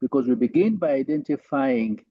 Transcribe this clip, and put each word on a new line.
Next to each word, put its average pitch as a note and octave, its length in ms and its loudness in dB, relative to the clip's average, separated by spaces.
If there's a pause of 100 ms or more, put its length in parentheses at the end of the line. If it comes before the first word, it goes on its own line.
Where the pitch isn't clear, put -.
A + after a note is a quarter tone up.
because B2+ 260 0
we B2 80 2
begin E3+ 420 2
by E3 160 -2
identifying C3+ 1160 -2